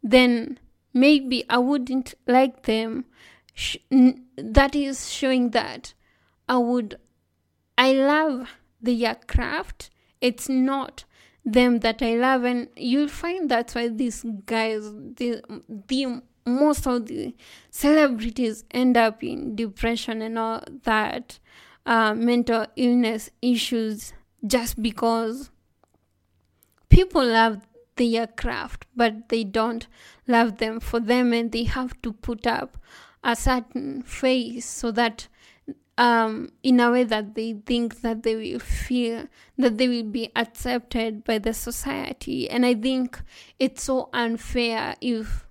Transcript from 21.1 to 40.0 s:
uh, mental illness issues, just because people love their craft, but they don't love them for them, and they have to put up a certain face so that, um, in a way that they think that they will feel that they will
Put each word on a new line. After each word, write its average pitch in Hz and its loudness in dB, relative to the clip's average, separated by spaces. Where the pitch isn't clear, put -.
uh, 226 2
mental 233 2
illness 240 2
issues, 226 -2
just 233 -2
because 226 -2
people 359 8
love 226 4
their 226 0
craft, - -8
but 226 0
they 226 0
don't 226 -2
love 233 2
them 220 -4
for 233 -4
them, 240 2
and 233 -2
they 233 -4
have 254 -4
to 226 -8
put 226 -8
up - -4
a 233 0
certain 254 -2
face 247 -2
so - -6
that, 226 -2
um, 226 2
in 254 6
a 240 6
way 247 4
that 214 -4
they 226 -6
think 233 -2
that 226 -4
they 220 0
will 220 -6
feel 233 -4
that 240 2
they 254 4
will 240 0